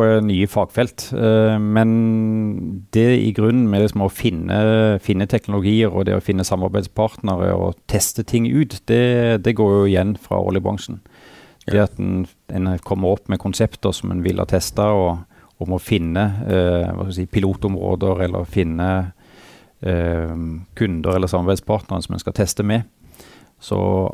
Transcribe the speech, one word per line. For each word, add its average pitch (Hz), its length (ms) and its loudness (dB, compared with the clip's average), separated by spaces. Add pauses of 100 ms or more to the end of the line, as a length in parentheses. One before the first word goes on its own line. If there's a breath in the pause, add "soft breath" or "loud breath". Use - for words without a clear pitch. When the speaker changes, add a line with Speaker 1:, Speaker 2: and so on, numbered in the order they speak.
Speaker 1:
eh, 110 180 6
nye 101 260 2
fagfelt, - 680 -2
eh, 110 440 4
men 110 1300 0
det 113 140 4 (120)
i 107 160 2
grunnen 117 340 2
med 101 140 2
liksom 104 240 2
å 95 60 0
finne, 104 880 2
finne 98 280 0
teknologier 107 640 0
og 92 160 0
det 98 100 0
å 95 60 0
finne 95 240 0
samarbeidspartnere 95 1120 -2
og 90 320 -2
teste - 360 -2
ting 117 240 0
ut, 135 380 -2
det, 117 580 2
det 117 120 2
går 104 180 4
jo 101 160 4
igjen 95 280 2
fra - 200 -4
oljebransjen. 95 600 -2 (680 loud breath)
Det - 140 -2
Speaker 2:
Ja. 104 40 4
Speaker 1:
at - 140 -2
en, 92 300 -2 (220)
en 92 300 -2
kommer 95 360 0
opp - 140 -16
med 95 100 0
konsepter 101 520 -2
som 92 200 -6
en 90 100 -2
vil 92 160 0
ha 92 80 -2
testet, 101 400 -2
og, 90 380 0 (360 soft breath)
og 87 80 -6
må 90 140 -2
finne, 90 460 0 (180)
eh, 90 460 0
hva 92 160 -6
skal 90 80 -8
jeg - 0 -
si, 92 100 -4
pilotområder 95 1000 -2
eller 90 180 -4
finne, 90 680 -2 (680 loud breath)
eh, 85 540 -2 (400)
kunder 92 400 0
eller 92 160 0
samarbeidspartnere 95 720 -2
som 90 100 -8
en 90 60 -6
skal - 140 -8
teste 104 300 -2
med. 110 200 0 (840 loud breath)
Så 98 120 -4 (360)